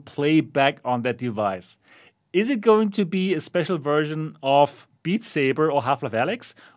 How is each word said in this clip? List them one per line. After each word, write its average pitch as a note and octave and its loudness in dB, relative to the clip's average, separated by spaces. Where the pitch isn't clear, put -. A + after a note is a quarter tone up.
play D3+ 2
back C3+ 0
on B2 -2
that A#2+ -2
device? G#2 -4
Is A3 0
it A3+ -2
going G#3+ 4
to G#3 0
be F#3 -2
a D#3 -2
special F3 -2
version D3+ -2
of C#3 2
Beat F3 -2
Saber C#3+ 0
or C#3 2
Half-Life C3 -4
Alyx? D3 -4